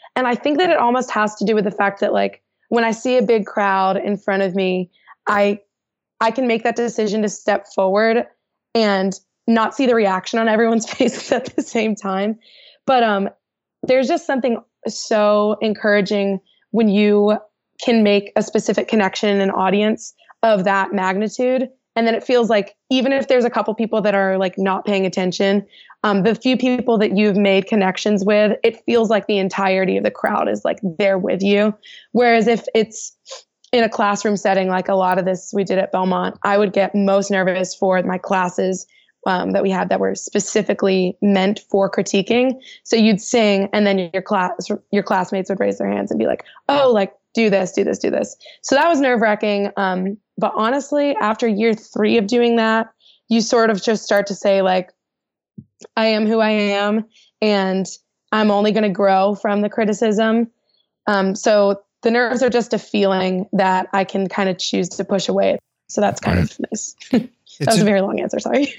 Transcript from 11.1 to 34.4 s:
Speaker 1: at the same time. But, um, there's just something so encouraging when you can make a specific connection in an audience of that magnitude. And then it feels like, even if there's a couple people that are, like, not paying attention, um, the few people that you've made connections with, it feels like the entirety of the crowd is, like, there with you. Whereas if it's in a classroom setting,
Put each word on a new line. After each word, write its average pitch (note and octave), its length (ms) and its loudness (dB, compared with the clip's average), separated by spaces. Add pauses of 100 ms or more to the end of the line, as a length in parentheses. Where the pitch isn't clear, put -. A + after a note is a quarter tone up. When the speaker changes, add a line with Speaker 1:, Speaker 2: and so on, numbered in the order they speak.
Speaker 1:
at B3+ 240 -4
the D4+ 80 -4
same A3 320 -2
time. G3 440 -4 (480)
But, B3+ 160 4
um, G3 260 0 (540)
there's B3+ 260 2
just E4 180 -2
something B3+ 320 -2 (300)
so G#3 720 0
encouraging G3+ 800 0 (300)
when A3 180 2
you G#3 480 4 (480)
can A3+ 180 4
make G3+ 340 2
a G#3+ 60 0
specific G#3 460 -2
connection G#3 400 0
in G3+ 140 2
an G3 80 0
audience G3+ 640 -2 (280)
of G3 220 2
that F#3+ 300 0
magnitude. A3 760 -2 (260)
And A#3 120 0
then A3+ 80 2
it A#3 100 -4
feels A#3+ 260 2
like, G#3 240 0 (160)
even C4 220 0
if C4+ 160 -2
there's B3+ 160 4
a A#3+ 60 0
couple A3 240 -2
people A3 280 -2
that G3+ 120 0
are, F#3+ 240 0
like, F#3+ 200 -2
not F#3+ 280 -2
paying G3 200 0
attention, G3 580 0 (380)
um, G3+ 220 0
the A3+ 100 2
few B3+ 220 0
people B3 420 0
that G3 180 0
you've G#3 200 2
made G3 300 2
connections G3 580 0
with, G#3 400 2
it A#3 220 0
feels A3+ 220 2
like G3+ 180 0
the G#3 120 0
entirety F#3+ 580 0
of G3 80 -2
the G#3 60 0
crowd - 380 -2
is, G#3 160 -4
like, - 140 -2 (200)
there G3 200 2
with F3+ 240 -2
you. G3+ 300 2 (400)
Whereas A#3 360 4
if A#3 160 0 (100)
it's - 420 -2 (560)
in A#3 120 4
a A3 40 0
classroom G#3 480 -2
setting, F#3+ 320 0